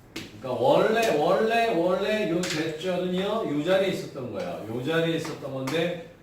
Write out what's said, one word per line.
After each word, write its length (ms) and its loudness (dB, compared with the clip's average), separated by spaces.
그러니까 120 -4
원래, 640 4
원래, 580 2
원래 560 2
요 100 0
대절은요, 1160 -2
요 60 -2
자리에 240 4
있었던 440 -6
거야. 340 -8
요 160 -6
자리에 340 0
있었던 360 -8
건데, 720 -4